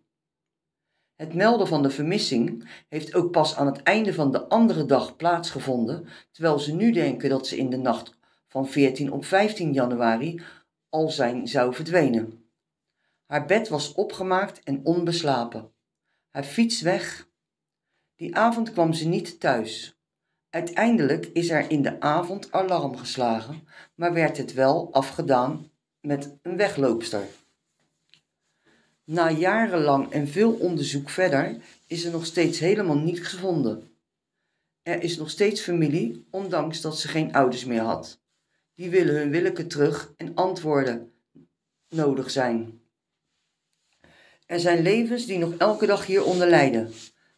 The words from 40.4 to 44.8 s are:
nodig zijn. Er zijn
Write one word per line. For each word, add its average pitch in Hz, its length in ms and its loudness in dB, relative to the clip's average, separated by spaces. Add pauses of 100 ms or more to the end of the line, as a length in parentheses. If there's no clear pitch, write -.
nodig 139 420 0
zijn. 117 500 -2 (1700)
Er 175 140 -4
zijn 170 220 4